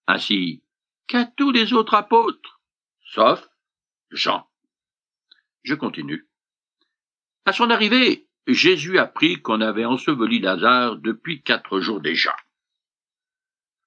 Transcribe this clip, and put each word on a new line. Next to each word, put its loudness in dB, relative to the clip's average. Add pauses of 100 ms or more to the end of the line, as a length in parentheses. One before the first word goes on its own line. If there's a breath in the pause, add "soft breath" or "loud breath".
ainsi -2 (440)
qu'à 0
tous -4
les 0
autres 2
apôtres, 0 (440)
sauf 2 (640)
Jean. -4 (1120 soft breath)
Je -4
continue. -8 (1160)
À 0
son 0
arrivée, 2 (200)
Jésus 2
apprit 0
qu'on -2
avait -2
enseveli -2
Lazare 0
depuis -6
quatre -4
jours -4
déjà. -2 (1500)